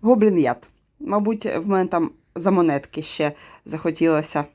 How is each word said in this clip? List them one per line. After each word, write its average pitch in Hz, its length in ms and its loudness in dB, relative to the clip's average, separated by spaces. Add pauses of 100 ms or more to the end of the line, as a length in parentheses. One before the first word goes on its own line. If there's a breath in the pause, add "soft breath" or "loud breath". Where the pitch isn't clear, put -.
Гоблін 208 380 4
Яд. 123 280 0 (320)
Мабуть, 214 460 -2
в 185 220 -4
мене 185 220 0
там 165 220 -2 (240)
за 180 160 0
монетки 156 500 0
ще 151 300 -4 (340 loud breath)
захотілося 156 880 -2